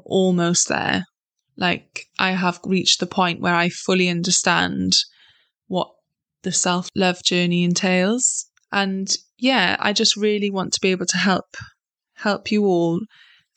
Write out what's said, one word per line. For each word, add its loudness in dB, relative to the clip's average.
almost 2
there. -2
Like, -6
I 0
have -2
reached 0
the -2
point -2
where 0
I 2
fully 0
understand 0
what -4
the -6
self-love -2
journey 2
entails. 0
And -2
yeah, 2
I 0
just 2
really 0
want -4
to -4
be 2
able 0
to -2
help, 0
help -4
you 2
all 2